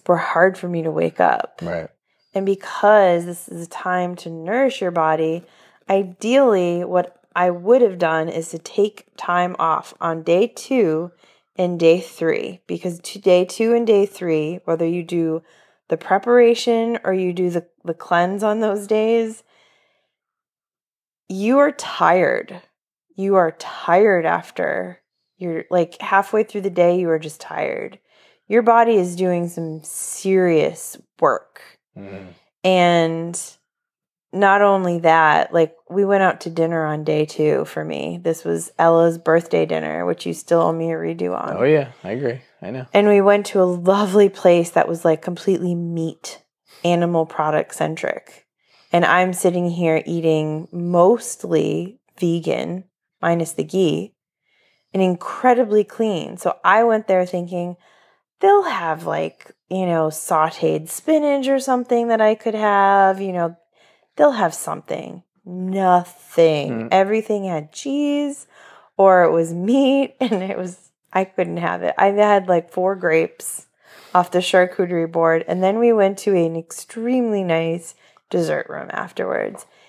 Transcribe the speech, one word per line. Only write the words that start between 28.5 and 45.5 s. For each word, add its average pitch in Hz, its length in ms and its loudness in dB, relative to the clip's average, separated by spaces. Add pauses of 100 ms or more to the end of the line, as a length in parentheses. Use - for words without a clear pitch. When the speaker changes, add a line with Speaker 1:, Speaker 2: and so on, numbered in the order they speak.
Speaker 1:
body 226 340 4
is 180 200 0
doing 175 320 -2
some 165 340 -10
serious 170 1120 -2 (240)
work. - 420 -2 (340)
Speaker 2:
Mm-hmm. 98 300 -16 (380)
Speaker 1:
And 170 760 2 (920)
not 196 300 4
only 185 380 2
that, 160 520 4
like, 160 220 2 (160)
we 196 140 0
went 196 180 2
out 180 200 0
to 170 80 -10
dinner 165 340 -2
on 151 200 -4
day 151 220 0
two 151 380 -2
for 156 200 -10
me. 160 380 -8
This 165 220 -4
was 170 340 -6
Ella's 165 400 4
birthday 165 480 0
dinner, 160 400 -4
which 175 200 -4
you 170 60 -4
still 165 280 0
owe 165 120 2
me 165 200 -4
a 160 40 -6
redo 165 420 -6
on. - 180 -8
Speaker 2:
Oh, 110 80 -2
yeah. 139 280 2 (120)
I 92 80 -8
agree. 123 280 -6 (200)
I 90 100 -14
know. 127 220 -12
Speaker 1:
And 202 160 4
we 202 120 4
went 202 260 2
to 196 160 -2
a - 20 2
lovely 190 640 2
place 175 420 2
that - 180 0
was, 165 160 -4
like, 156 180 0
completely 175 520 -4